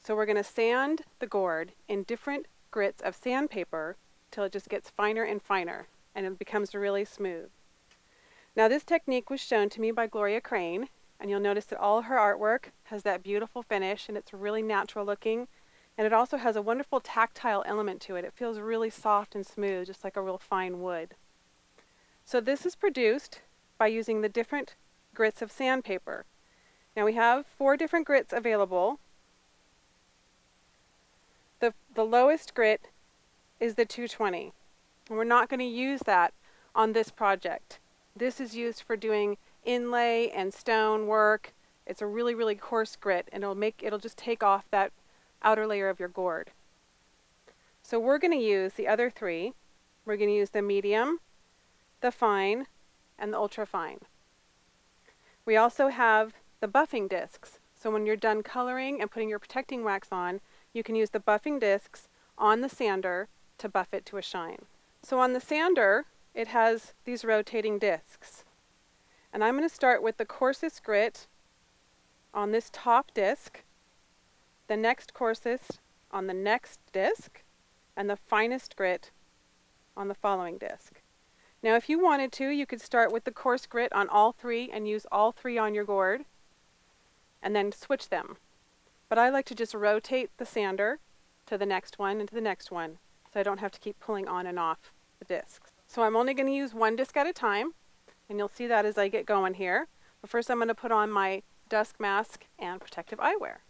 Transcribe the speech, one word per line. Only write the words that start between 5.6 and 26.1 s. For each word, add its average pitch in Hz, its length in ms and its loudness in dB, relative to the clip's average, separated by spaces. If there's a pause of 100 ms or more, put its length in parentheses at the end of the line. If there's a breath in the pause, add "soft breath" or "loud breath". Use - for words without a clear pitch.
and 196 120 -6
it 190 120 -8
becomes 208 360 -6
really 202 300 -2
smooth. 180 440 -8 (1080 soft breath)
Now 220 100 8
this 269 180 4
technique 269 460 0
was 269 100 -4
shown 208 300 2
to 220 100 -10
me 226 120 0
by 226 160 -2
Gloria 208 320 0
Crane, 190 480 -4 (320)
and 202 100 -6
you'll 202 80 0
notice 202 280 0
that - 120 -8
all 214 240 2
her 240 140 -2
artwork 214 540 2 (140)
has 208 200 -12
that 185 180 -2
beautiful 208 400 -6
finish 196 460 -4
and 208 80 -8
it's - 160 -12
really 208 300 -6
natural 208 420 -4
looking, 220 420 -4 (500 soft breath)
and 214 100 0
it 214 60 2
also 240 240 4
has 233 200 0
a 208 60 -2
wonderful 247 380 -2
tactile 226 680 0
element 208 360 -4
to 190 140 -8
it. 175 80 -6
It - 80 -10
feels 226 260 -6
really 226 320 -4
soft 208 440 0
and 196 120 -8
smooth, 196 400 -4
just 190 180 -18
like 190 120 -8
a 202 60 -4
real 190 160 -6
fine 185 420 -4
wood. 175 340 -8 (1080 soft breath)
So 247 160 0
this 269 240 -2
is 359 120 -4
produced 262 640 0 (380)
by 220 80 4
using 220 340 0
the 214 80 0
different 233 460 -4 (440)
grits 220 240 2
of 214 80 -10
sandpaper. 262 720 -2 (720 soft breath)